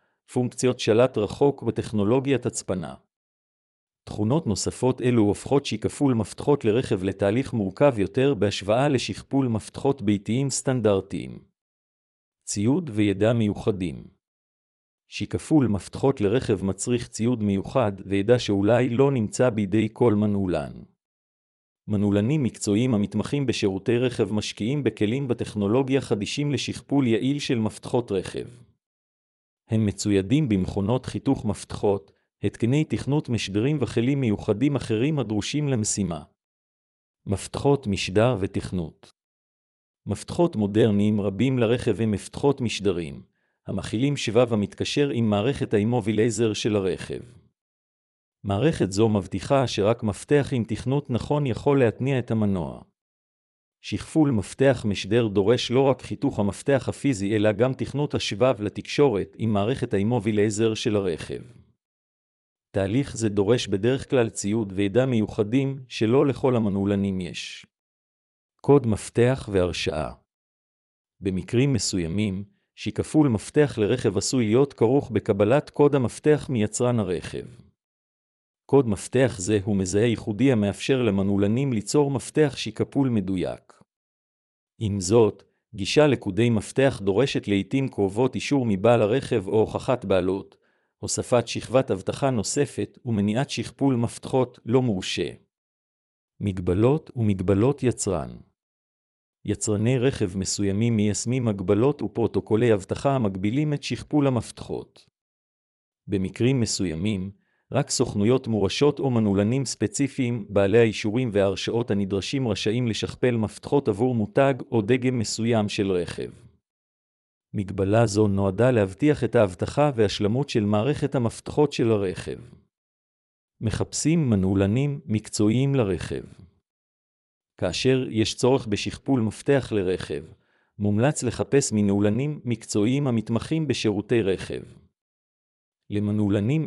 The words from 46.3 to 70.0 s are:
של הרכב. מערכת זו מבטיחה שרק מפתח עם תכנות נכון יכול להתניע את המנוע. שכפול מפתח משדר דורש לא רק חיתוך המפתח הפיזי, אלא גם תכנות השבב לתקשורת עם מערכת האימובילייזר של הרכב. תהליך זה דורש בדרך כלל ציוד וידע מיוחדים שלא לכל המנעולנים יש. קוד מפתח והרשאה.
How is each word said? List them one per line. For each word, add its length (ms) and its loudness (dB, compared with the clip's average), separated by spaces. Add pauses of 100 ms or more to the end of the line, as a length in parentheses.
של 240 0
הרכב. 440 -2 (1200)
מערכת 480 0
זו 160 4
מבטיחה 580 0
שרק 360 0
מפתח 500 0
עם 120 0
תכנות 460 -4
נכון 360 -2
יכול 320 2
להתניע 400 2
את 120 -6
המנוע. 520 -2 (1000)
שכפול 500 0
מפתח 580 0
משדר 400 0
דורש 420 2
לא 100 2
רק 220 2
חיתוך 360 -4
המפתח 500 0
הפיזי, 480 -2
אלא 160 2
גם 200 0
תכנות 420 -6
השבב 440 0
לתקשורת 800 0
עם 140 -2
מערכת 420 -2
האימובילייזר 800 2
של 220 -2
הרכב. 460 -4 (1300)
תהליך 460 -2
זה 120 0
דורש 380 2
בדרך 440 -2
כלל 200 2
ציוד 460 -4
וידע 300 2
מיוחדים 840 -2
שלא 380 2
לכל 300 0
המנעולנים 640 0
יש. 460 -12 (920)
קוד 260 6
מפתח 680 0
והרשאה. 600 -2 (1080)